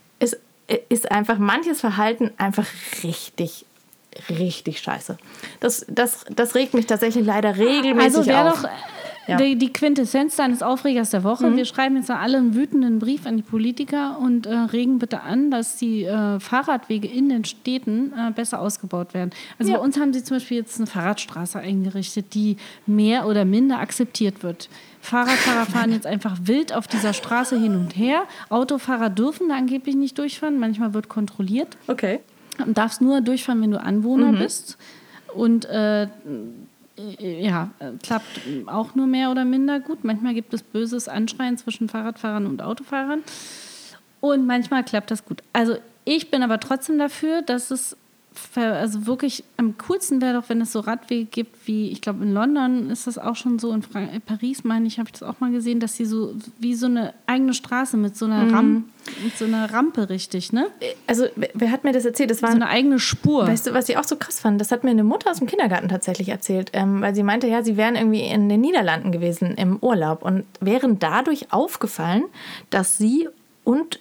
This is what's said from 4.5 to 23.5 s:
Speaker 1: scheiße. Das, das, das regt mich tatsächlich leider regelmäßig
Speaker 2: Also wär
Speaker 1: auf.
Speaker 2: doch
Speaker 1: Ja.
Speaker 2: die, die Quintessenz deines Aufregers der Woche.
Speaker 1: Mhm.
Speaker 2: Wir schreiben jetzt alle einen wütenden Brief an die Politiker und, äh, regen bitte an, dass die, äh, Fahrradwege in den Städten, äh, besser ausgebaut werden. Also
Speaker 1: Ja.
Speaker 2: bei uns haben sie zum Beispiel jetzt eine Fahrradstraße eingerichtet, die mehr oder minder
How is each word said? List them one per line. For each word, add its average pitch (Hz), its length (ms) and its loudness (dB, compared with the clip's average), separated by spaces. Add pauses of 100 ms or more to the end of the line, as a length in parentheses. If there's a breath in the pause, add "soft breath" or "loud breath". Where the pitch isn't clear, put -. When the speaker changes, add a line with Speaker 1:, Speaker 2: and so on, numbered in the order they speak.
Speaker 1:
scheiße. - 380 -8 (420 loud breath)
Das, - 280 0
das, - 380 -2 (100)
das 240 200 0
regt 262 180 2
mich 233 140 2
tatsächlich 226 380 2
leider 208 320 2
regelmäßig 262 600 4
Speaker 2:
Also 311 80 4
wär 277 260 6
Speaker 1:
auf. 294 120 0
Speaker 2:
doch - 60 -4 (580 loud breath)
Speaker 1:
Ja. 180 100 2
Speaker 2:
die, 269 200 4
die 254 140 2
Quintessenz 285 680 2
deines 254 260 2
Aufregers 247 480 0
der 190 120 0
Woche. 240 240 2
Speaker 1:
Mhm. 233 100 6
Speaker 2:
Wir 254 80 2
schreiben 269 320 0
jetzt 254 120 -2
alle 240 280 0
einen 233 180 4
wütenden 254 420 2
Brief 254 300 -2
an 226 100 0
die 214 60 -2
Politiker 269 760 -2
und, 240 280 2
äh, 226 80 -2
regen 233 420 2
bitte 233 240 -2
an, 262 300 2
dass 233 260 -2
die, 220 260 0
äh, 202 360 0
Fahrradwege 240 680 -2
in 262 220 2
den 233 160 0
Städten, 254 720 -2
äh, 226 140 -2
besser 233 280 -4
ausgebaut 180 540 -6
werden. 180 160 -2 (300 loud breath)
Also 208 120 2
Speaker 1:
Ja. 359 60 4
Speaker 2:
bei - 60 0
uns 277 160 2
haben 277 140 2
sie 247 100 -2
zum 262 140 -2
Beispiel 247 200 -4
jetzt 226 220 -6
eine 220 80 0
Fahrradstraße 180 720 -4
eingerichtet, 190 760 -4
die 208 240 2 (300 loud breath)
mehr 214 400 4
oder 208 180 4
minder 240 320 4